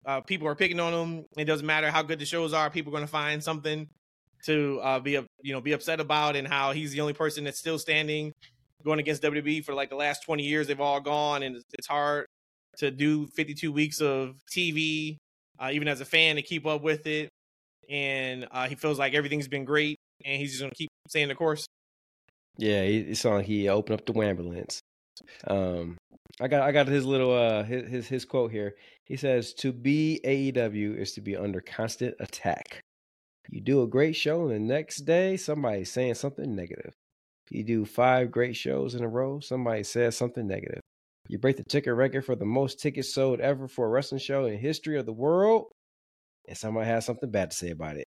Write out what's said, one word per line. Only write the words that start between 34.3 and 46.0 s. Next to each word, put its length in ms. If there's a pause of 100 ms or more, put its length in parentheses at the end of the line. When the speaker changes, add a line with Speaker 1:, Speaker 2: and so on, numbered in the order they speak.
Speaker 2:
and 40
the 220
next 240
day, 380
somebody's 540
saying 240
something 400
negative. 380 (580)
You 140
do 200
five 460
great 240
shows 400
in 80
a 60
row, 320
somebody 420
says 340
something 300
negative. 340 (480)
You 100
break 180
the 80
ticket 300
record 300
for 120
the 80
most 340
tickets 340
sold 280
ever 260
for 200
a 20
wrestling 320
show 240
in 140
history 400
of 80
the 60
world, 600 (760)